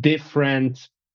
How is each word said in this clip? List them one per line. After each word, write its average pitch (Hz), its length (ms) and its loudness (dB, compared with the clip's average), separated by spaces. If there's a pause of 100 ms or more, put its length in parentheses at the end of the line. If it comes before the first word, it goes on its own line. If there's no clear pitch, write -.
different 139 880 -2 (260)